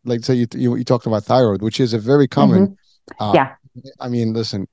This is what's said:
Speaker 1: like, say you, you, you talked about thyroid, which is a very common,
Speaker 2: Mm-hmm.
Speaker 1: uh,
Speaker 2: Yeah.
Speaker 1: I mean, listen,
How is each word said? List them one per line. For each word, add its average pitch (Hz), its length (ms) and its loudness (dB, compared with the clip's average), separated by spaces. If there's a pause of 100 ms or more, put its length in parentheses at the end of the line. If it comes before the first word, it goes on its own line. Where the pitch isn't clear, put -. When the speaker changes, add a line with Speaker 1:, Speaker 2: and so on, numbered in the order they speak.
Speaker 1:
like, 120 180 -4
say 131 120 0
you, 120 200 0
you, 123 200 -2
you 120 100 -4
talked 123 200 0
about 110 180 -2
thyroid, 113 380 0
which 113 200 -4
is 117 120 0
a 113 60 -2
very 135 280 2
common, 185 400 4
Speaker 2:
Mm-hmm. - 560 -16
Speaker 1:
uh, - 100 0
Speaker 2:
Yeah. 139 220 2 (460)
Speaker 1:
I 127 80 -8
mean, 117 240 -2
listen, 107 400 -6